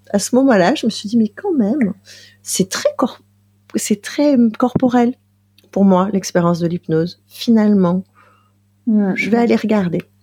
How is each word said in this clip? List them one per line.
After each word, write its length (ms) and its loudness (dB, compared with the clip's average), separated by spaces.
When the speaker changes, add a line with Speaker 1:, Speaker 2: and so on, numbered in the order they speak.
Speaker 1:
à 100 -2
ce 180 -6
moment-là, 380 4
je 120 -4
me 40 -2
suis 160 -10
dit, 120 -2
mais 100 0
quand 240 -6
même, 400 0
c'est 280 -4
très 260 -2
cor-, 240 -2
c'est 260 -2
très 380 0
corporel 540 0
pour 140 0
moi, 300 4
l'expérience 460 0
de 60 -2
l'hypnose, 600 -4
finalement. 760 0
Speaker 2:
Mmh. 300 0
Speaker 1:
Je 120 -4
vais 80 2
aller 200 2
regarder. 440 -2